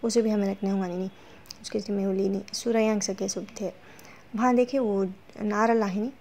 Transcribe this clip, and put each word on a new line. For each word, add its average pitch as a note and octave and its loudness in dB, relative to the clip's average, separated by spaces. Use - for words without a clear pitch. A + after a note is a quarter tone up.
वो A#3 2
सब A#3 4
भी A3 2
हमें G3+ 2
रखने G3 -2
होगा F#3+ 0
नहीं, F#3 -4
उसके A3 -6
लिए G3+ -4
मैं G3 0
वो G3 0
ली G3 0
नहीं। G3 -2
सूर्यांक A3 2
सके G3 -4
सब G3 -6
थे F#3 -4
वहाँ, B3 4
देखे B3 4
वो G3+ 2
नारला G#3+ 2
है F#3+ -2
नहीं। A#3+ -2